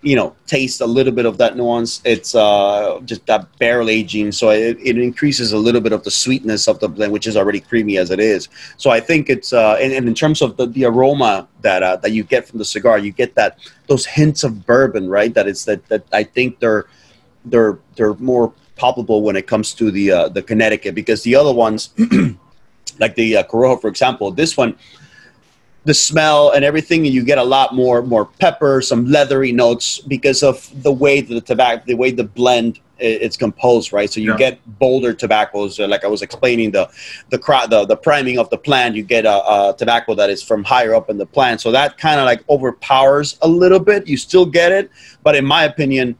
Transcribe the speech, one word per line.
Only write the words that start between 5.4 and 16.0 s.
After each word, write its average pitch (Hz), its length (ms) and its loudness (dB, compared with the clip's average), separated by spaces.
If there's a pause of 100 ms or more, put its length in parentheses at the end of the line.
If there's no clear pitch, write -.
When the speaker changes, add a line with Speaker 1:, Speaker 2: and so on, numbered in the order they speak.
Speaker 1:
a 107 60 -2
little 120 220 2
bit 107 100 -2
of 107 120 -4
the 101 60 -8
sweetness 110 580 -4
of 107 120 -2
the 104 100 -4
blend, 101 240 -4
which 104 140 -6
is 107 100 -2
already 101 220 0
creamy 104 400 -2
as 90 100 -2
it 92 100 -2
is. 107 300 0 (280)
So - 120 0
I 117 100 4
think 151 300 -2
it's, 127 240 -4
uh, 110 260 4
and, 135 140 -2
and 131 140 -2
in 113 80 -2
terms 156 260 0
of 123 160 -2
the, 127 80 -2
the 123 200 -2
aroma 120 600 2 (140)
that, 92 220 0
uh, 92 140 0
that 107 140 -4
you 110 120 -2
get 123 240 -2
from 117 100 -14
the 107 80 -8
cigar, 110 320 0
you 104 140 -4
get - 240 -4
that, 104 240 -2 (260)
those 135 220 -2
hints 151 360 0
of 110 220 -6
bourbon, 120 420 0
right? 104 280 0
That 101 120 0
it's - 180 -8
that, 104 240 -4
that 110 220 -4